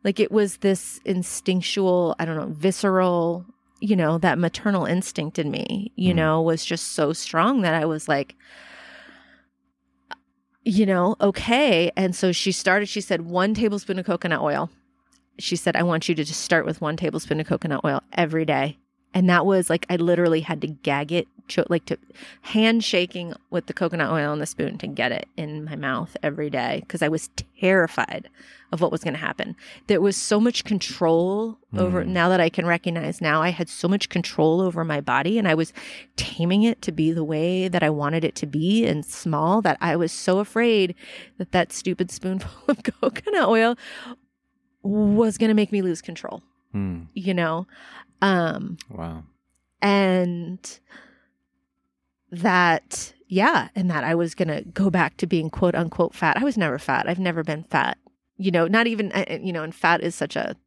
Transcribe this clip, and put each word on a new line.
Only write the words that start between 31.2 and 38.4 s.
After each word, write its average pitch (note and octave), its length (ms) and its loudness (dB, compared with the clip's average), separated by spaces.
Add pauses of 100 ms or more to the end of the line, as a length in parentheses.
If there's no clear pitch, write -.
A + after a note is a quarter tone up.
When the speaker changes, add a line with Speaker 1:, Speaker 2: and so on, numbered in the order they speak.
Speaker 1:
over, F#3 280 0
Speaker 3:
Mm. E3+ 40 -6
Speaker 1:
now F3 200 2
that F#3 120 4
I E3 80 4
can E3+ 180 -2
recognize E3+ 540 -2
now, D#3 220 2
I F3 80 2
had E3+ 180 -4
so - 200 -6
much G3 200 0
control E3 520 2
over E3+ 240 0
my D3+ 160 -2
body, D3 380 0
and G#3 80 2
I D#3+ 80 4
was D#3+ 180 0 (440)
taming F#3 480 0
it A#3 180 2
to F3 100 -4
be D#3 200 0
the E3 120 -2
way F3 440 0
that F3 140 0
I D#3 80 4
wanted D#3 340 0
it - 120 0
to - 100 -6